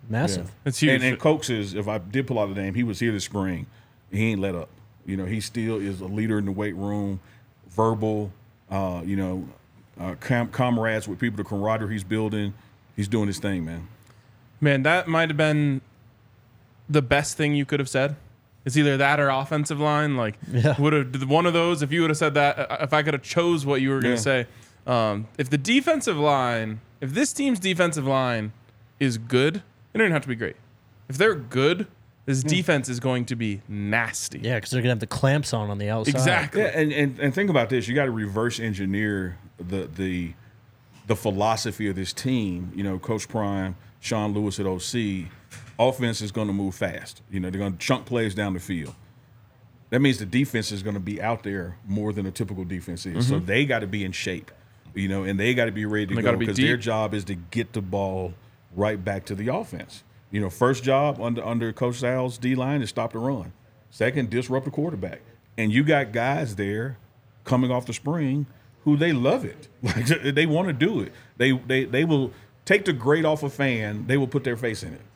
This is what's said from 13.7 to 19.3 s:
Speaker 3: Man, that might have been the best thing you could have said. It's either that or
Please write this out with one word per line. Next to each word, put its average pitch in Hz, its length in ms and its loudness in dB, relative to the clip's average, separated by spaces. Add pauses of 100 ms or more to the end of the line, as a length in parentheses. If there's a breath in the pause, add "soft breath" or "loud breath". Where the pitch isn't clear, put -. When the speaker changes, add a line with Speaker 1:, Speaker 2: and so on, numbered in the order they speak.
Speaker 3:
Man, 143 240 2
that 175 240 2
might 160 220 2
have 151 80 -2
been 147 440 2 (1080)
the 151 120 4
best 131 360 2
thing 147 160 2
you 143 120 2
could 143 140 0
have 131 100 -2
said. 139 260 0 (500)
It's 120 100 -2
either 147 220 4
that 139 220 4
or 143 100 4